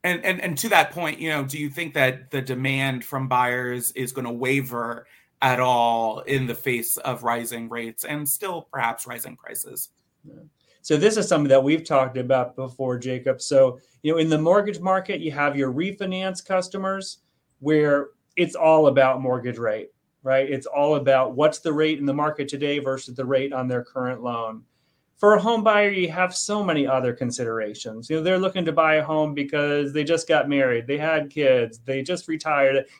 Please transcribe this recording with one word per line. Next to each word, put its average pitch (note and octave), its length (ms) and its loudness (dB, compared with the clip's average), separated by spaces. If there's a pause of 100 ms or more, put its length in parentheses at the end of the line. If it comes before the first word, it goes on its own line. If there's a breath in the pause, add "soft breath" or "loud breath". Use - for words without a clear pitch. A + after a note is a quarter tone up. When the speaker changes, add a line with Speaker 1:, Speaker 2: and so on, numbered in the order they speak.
Speaker 1:
And, F3+ 200 -2
and, F#3 180 -2
and E3 180 -4
to A3+ 100 -4
that E3+ 220 4
point, E3 280 -6
you D#3+ 100 -6
know, D3 140 -2
do C3+ 140 -8
you D3 120 -4
think D#3+ 260 -10
that C3+ 360 0
the C3+ 100 -4
demand C3+ 640 -4
from C3 240 -6
buyers B2 640 -2
is B2+ 220 -6
gonna B2 180 -6
waver A#2+ 760 -4 (360 soft breath)
at B2+ 180 2
all A#2+ 640 2
in C3 260 -2
the A#2 80 -6
face A#2+ 420 -2
of B2 260 -6
rising A#2 440 -4
rates A#2 380 -10
and D3 220 -6
still F3+ 440 -6
perhaps A#2 340 -4
rising A#2+ 300 -12
prices? - 540 -12 (340)
Speaker 2:
Yeah. - 120 -20 (460)
So - 140 0
this G#3+ 220 4
is G3+ 100 0
something D3 220 2
that C3+ 140 8
we've D#3+ 200 2
talked C3 320 2
about B2+ 400 0
before, B2+ 420 -6
Jacob. B2+ 440 -2
So, C3+ 380 4 (220 loud breath)
you D3+ 120 0
know, E3 40 2
in D#3+ 120 2
the D#3 80 4
mortgage F#3+ 420 2
market, F#3+ 400 -2
you D#3 120 -6
have C#3+ 260 -2
your C3 160 0
refinance F#3 720 -4
customers F#3+ 720 -4 (420)
where C#3+ 520 2 (260)
it's F3 180 0
all D#3+ 320 6
about C3 340 4
mortgage B2 360 -4
rate, A2 320 -4 (340)
right? C3+ 260 2
It's C#3 180 -4
all C#3+ 280 2
about C3 400 2
what's D3+ 240 2
the D#3+ 140 -2
rate D#3 260 2
in C#3+ 60 -2
the C#3+ 80 0
market D3 340 -2
today C#3+ 320 -4
versus C3 360 -6
the C3 100 -6
rate C3+ 260 0
on B2+ 160 -4
their B2 160 -2
current B2 400 -6
loan. A#2 400 -6 (540)
For G#3 160 6
a F#3+ 80 4
home A3 220 0
buyer, G#3 260 4
you F3+ 220 -2
have F3+ 240 0
so G#3 280 -2
many D#3 220 2
other B2+ 260 0
considerations. A2+ 960 -6
You D#3 100 -2
know, D#3+ 40 -2
they're F#3 160 2
looking F#3 280 -2
to E3 60 0
buy D#3 260 4
a D3+ 60 2
home D3+ 300 0
because D3 580 -2
they D3 120 0
just D#3+ 240 0
got D3 200 4
married, C3 380 2
they C#3+ 140 -2
had D#3 320 -2
kids, B2+ 480 2
they C3+ 240 -6
just F3 240 -6
retired. C#3 580 2 (140 loud breath)